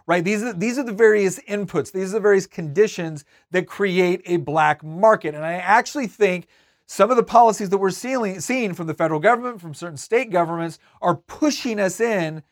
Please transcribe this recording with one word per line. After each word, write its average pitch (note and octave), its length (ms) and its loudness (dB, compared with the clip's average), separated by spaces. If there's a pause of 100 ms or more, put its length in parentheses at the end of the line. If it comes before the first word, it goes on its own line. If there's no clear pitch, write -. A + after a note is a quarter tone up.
right? F3 160 0
These G#3 180 -2
are, A#3 120 -6
these A3+ 260 -4
are C#4+ 40 -2
the A#3 100 -6
various G#3 480 4
inputs. G3+ 500 -6
These F#3+ 200 -6
are - 20 -8
the A3 80 -2
various G3 260 4
conditions D#3+ 760 -2 (260)
that F3+ 160 -2
create F#3 580 0
a F3+ 120 -2
black D3+ 440 0
market. E3 540 2
And D3+ 100 -8
I E3+ 100 -4
actually G#3+ 520 0
think F3+ 400 -2 (400)
some G#3 240 2
of B3+ 60 4
the A3+ 60 4
policies A3 460 4
that G3 80 0
we're F#3+ 140 0
seeing, A#3 480 -4
seeing A#3 340 -4
from E3 140 -8
the D#3 80 -6
federal D#3+ 240 0
government, A#3 420 0
from E3 120 -14
certain E3+ 240 -12
state A3+ 340 -2
governments, E3+ 480 -2 (220)
are - 140 2
pushing B3 640 -4
us F#3+ 200 -2
in E3+ 420 -2 (100)